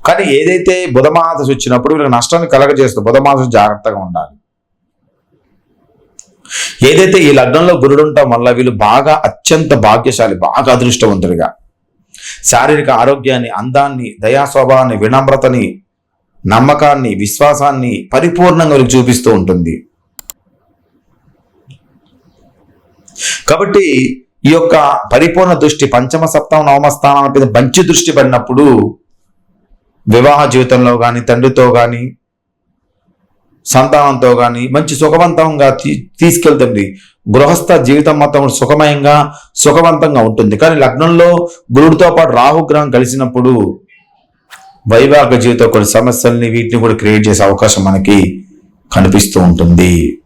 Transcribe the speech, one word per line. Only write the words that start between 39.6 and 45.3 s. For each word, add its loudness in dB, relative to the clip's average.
సుఖవంతంగా 2
ఉంటుంది. 0
కానీ 2
లగ్నంలో 2
గురుడితో 4
పాటు 2
రాహుగ్రహం 0
కలిసినప్పుడు 0
వైవాహిక 2